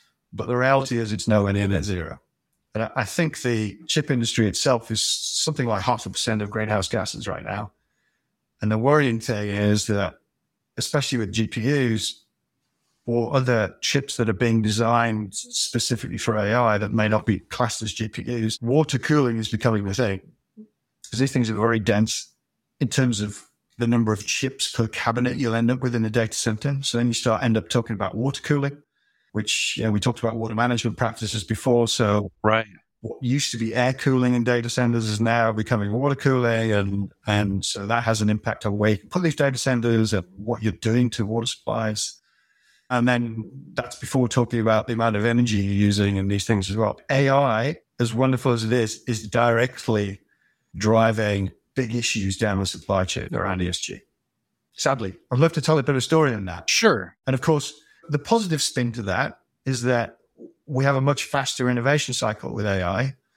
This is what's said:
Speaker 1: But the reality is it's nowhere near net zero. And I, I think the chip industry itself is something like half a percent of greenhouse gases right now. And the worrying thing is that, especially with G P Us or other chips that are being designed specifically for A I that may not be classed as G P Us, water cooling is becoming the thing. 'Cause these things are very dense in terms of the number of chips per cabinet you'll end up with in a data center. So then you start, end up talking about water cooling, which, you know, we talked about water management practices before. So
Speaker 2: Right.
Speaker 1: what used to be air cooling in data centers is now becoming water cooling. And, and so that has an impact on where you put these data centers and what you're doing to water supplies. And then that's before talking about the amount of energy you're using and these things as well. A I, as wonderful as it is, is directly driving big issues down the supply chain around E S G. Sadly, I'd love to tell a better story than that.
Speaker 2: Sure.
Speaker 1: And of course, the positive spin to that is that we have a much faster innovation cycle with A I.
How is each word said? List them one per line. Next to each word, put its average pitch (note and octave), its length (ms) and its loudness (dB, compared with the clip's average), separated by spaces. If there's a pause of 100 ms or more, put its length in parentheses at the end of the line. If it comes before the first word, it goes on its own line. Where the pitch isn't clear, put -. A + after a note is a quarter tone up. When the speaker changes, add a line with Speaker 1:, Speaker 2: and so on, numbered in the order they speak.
(320)
Speaker 1:
But - 160 -8
the B2 80 0
reality C3 420 2
is A2 140 -2
it's G#2+ 160 -2
nowhere G2+ 260 4
near G2+ 140 2
net F#2 160 0
zero. F2 360 -6 (560)
And A2 80 -2
I, - 140 -6
I B2 60 -2
think - 380 -4
the G#2+ 360 -2 (100)
chip - 220 -2
industry A#2 380 2
itself A#2+ 440 0
is G#2+ 120 -2
something - 640 -2
like G#2 140 0
half A2 240 0
a G2 40 -8
percent G#2+ 320 -2
of G#2 80 -4
greenhouse G#2+ 380 -2
gases A2 400 -4
right - 160 -8
now. G2+ 280 -8 (920)
And G#2+ 100 0
the A2 60 2
worrying C3 420 2
thing G#2 300 -4
is G#2 380 2
that, G2+ 280 -2 (640)
especially C3 400 -2
with G2+ 140 -4
G G#2+ 160 0
P B2 460 0
Us - 280 -4 (840)
or A#2+ 300 0
other B2 460 2
chips - 360 -2
that A2+ 120 0
are G#2+ 40 0
being A2+ 280 2
designed A2 760 0
specifically - 800 -4
for A2 180 -2
A G#2 180 0
I A#2 240 4
that G2+ 160 -2
may G#2+ 140 2
not G#2+ 180 0
be F#2+ 140 2
classed - 420 -4
as G#2+ 120 -6
G A2 140 -6
P - 160 -10
Us, A2+ 380 -4
water C#3 360 2
cooling B2+ 400 2
is A2 120 -4
becoming A2 360 0
the G2 80 -2
thing. G2 280 0 (360)
'Cause - 640 -14
these C3 120 2
things A#2 180 0
are A2 60 -2
very A2+ 240 2
dense G#2+ 540 0 (460)
in C3+ 80 0
terms A#2+ 340 0
of G2+ 220 -6 (340)
the A#2+ 100 0
number A2+ 260 2
of G2+ 120 -4
chips - 460 -4
per A2+ 160 0
cabinet A#2+ 500 -2
you'll A#2+ 160 0
end A#2 160 2
up B2+ 120 0
with B2 120 -2
in A2+ 120 0
a G#2+ 40 -2
data A2 260 0
center. C3+ 460 -2
So - 160 -4
then A#2+ 100 2
you A#2 60 0
start, A2 300 0
end A2+ 140 2
up G#2 120 -2
talking A#2 260 -2
about F#2+ 200 -4
water B2+ 260 -4
cooling, C#3+ 360 -2 (540)
which, - 460 -4
you - 60 -2
know, A2 80 2
we G#2 80 2
talked A#2+ 200 0
about A#2 160 -2
water A2+ 180 -4
management A#2 420 0
practices G#2+ 480 -4
before. A#2+ 440 2
So G#2 440 2 (120)
Speaker 2:
Right. A2 240 2 (340)
Speaker 1:
what - 220 -10
used C3 280 0
to A#2+ 60 -8
be A2+ 160 -4
air B2 180 2
cooling B2+ 440 2
in A#2+ 80 0
data A#2+ 260 0
centers A#2 360 2
is G#2+ 140 -2
now A#2 320 2
becoming G#2+ 400 0
water C3+ 220 0
cooling. A#2 580 2
And, G2 400 0 (140)
and G#2 400 0
so G2+ 220 -6
that A#2 160 0
has A2 180 0
an G#2+ 80 4
impact G#2+ 360 -2
on G#2 120 -2
where G#2+ 140 4
you G#2 80 0 (100)
put F#3 140 0
these D#3+ 120 2
data C#3 220 0
centers A2+ 560 2
and F#2 100 0 (140)
what G#2+ 240 -6
you're G#2+ 100 0
doing A#2 380 2
to A2 160 -2
water A2+ 220 -4
supplies. A2 720 -6 (720)
And A#2+ 160 2
then A#2+ 420 -2 (240)
that's - 220 -6
before B2+ 320 0
talking A#2+ 320 0
about A2 260 2
the A#2+ 80 -4
amount A2+ 220 2
of G#2 100 0
energy A#2 320 2
you're G2+ 160 0
using G2+ 460 2
and G2 100 -2
these G2+ 160 -2
things G2 240 0
as G2+ 80 -4
well. A2 220 0 (100)
A C#3 220 2
I, C3+ 460 0 (220)
as A2+ 140 0
wonderful B2+ 380 2
as A2+ 120 0
it A2 80 -2
is, A#2 360 0
is A2 200 -6
directly A#2 920 0 (540)
driving G#2+ 760 2 (240)
big A#2+ 200 -2
issues G2 420 -2
down G2+ 220 2
the F#2+ 80 0
supply F#2 360 -2
chain - 300 -6
around F#2 300 -2
E F2 40 0
S F2 120 -4
G. - 220 -10 (720)
Sadly, A#2+ 420 -2 (160)
I'd B2+ 80 2
love D#3+ 140 4
to D3+ 80 -2
tell D#3 180 2
a B2+ 40 0
better C3 180 0
story D#3 280 4
than G#2 160 -4
that. E2+ 240 -6
Speaker 2:
Sure. C#3+ 560 2
Speaker 1:
And C3 80 0
of C3 80 -2
course, D3+ 320 0 (360)
the D3 100 0
positive F#3+ 420 0
spin A#2+ 300 0
to A2+ 120 -8
that G2+ 360 -2 (260)
is B2+ 160 -2
that A#2+ 380 0 (480)
we C3+ 160 -2
have C#3 120 4
a C3 60 2
much C#3 220 2
faster C3 480 0
innovation C3 420 0
cycle - 400 -4
with G#2 140 -2
A F#2+ 160 0
I. G#2+ 320 -2 (220)